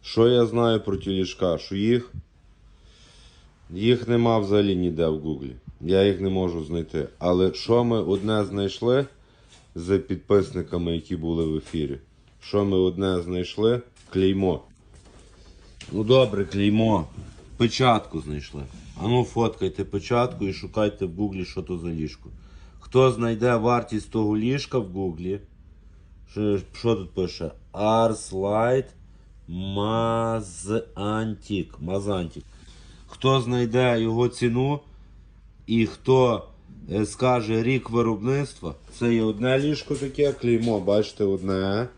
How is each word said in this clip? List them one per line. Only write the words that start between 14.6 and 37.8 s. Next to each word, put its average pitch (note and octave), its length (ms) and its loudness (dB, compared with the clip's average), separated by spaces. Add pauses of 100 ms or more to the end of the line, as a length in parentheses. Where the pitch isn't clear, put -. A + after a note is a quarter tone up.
Ну G#2+ 120 -2
добре, G#2+ 400 4
клеймо. G#2 640 2 (500)
Печатку A#2 640 2
знайшли. D2 420 -10 (400)
А G2+ 60 0
ну B2 160 4
фоткайте A2 600 -2
печатку A#2+ 600 -2
і F#2+ 80 -4
шукайте G2+ 540 -4
в E2 80 -8
Гуглі, F#2+ 300 -4
що F#2 180 -10
то F2+ 160 -8
за E2+ 100 -8
ліжко. D#2 420 -8 (600)
Хто C3 200 6
знайде A#2 460 0
вартість A2 540 0
того A2 260 0
ліжка B2+ 420 -2
в G#2+ 80 -2
Гуглі, F#2 540 -6 (880)
що, G#2 300 0 (120)
що A#2 240 0
тут F#2 140 -10
пише? F2 400 -4 (220)
Ars A2 600 0
Light A2 520 0 (640)
Mazantic. G#2 2250 -4 (180)
Mazantic. F#2 580 -4 (640)
Хто C3+ 340 2
знайде B2 600 2
його A2+ 280 2
ціну B2+ 520 0 (840)
і A2+ 200 4
хто, C3 600 2 (440)
е, G#2 140 0
скаже A2+ 560 0
рік B2 280 0